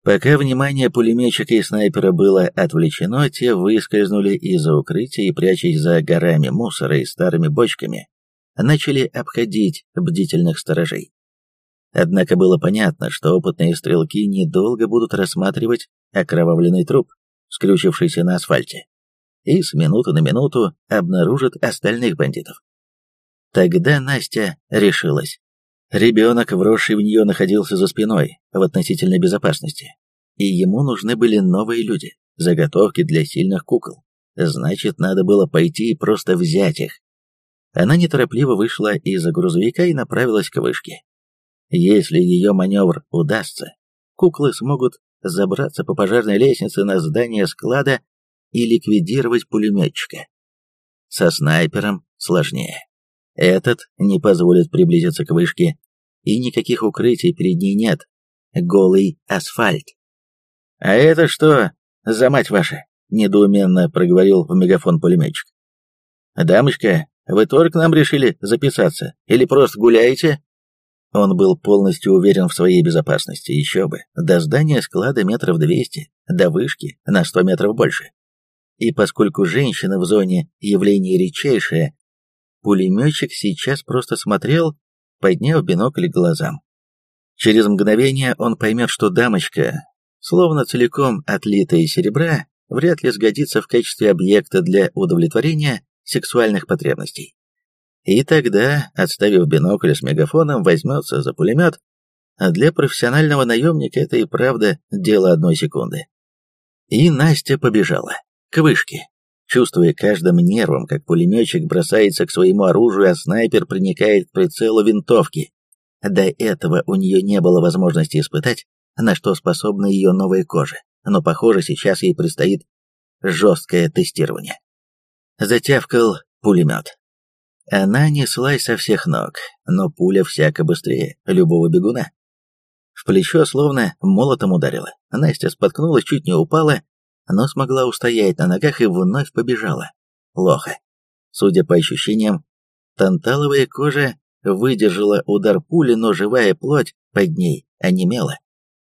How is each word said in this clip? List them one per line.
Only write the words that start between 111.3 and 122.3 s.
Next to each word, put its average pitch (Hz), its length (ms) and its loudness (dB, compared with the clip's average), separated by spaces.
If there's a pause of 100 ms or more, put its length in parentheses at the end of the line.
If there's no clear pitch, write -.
бросается 95 600 2
к - 60 -8
своему 95 320 2
оружию, 98 480 4
а 82 40 -2
снайпер 107 500 0
приникает 95 640 0
к - 20 -20
прицелу 107 520 0
винтовки. 104 680 0 (500)
До 98 220 0
этого 90 640 -2
у 95 100 -2
нее 95 260 2
не 98 200 0
было 87 200 4
возможности 82 580 0
испытать, - 460 -4 (320)
на - 180 0
что 101 200 -2
способна 101 520 -4
ее 95 260 2
новая 95 320 0
кожа, 76 320 -4 (260)
но, 95 180 0
похоже, 101 400 2
сейчас 95 420 -2
ей 90 120 0
предстоит - 480 -2 (580)